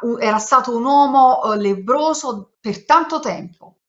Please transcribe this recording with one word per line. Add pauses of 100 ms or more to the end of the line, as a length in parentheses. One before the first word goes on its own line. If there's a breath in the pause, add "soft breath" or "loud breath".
u-,
era
stato
un
uomo,
eh,
lebbroso
per
tanto
tempo. (120)